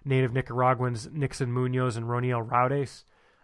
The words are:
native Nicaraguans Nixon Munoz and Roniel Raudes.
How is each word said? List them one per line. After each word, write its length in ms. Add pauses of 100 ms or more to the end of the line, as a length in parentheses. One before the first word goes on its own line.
native 260
Nicaraguans 800
Nixon 400
Munoz 460
and 80
Roniel 420
Raudes. 560 (400)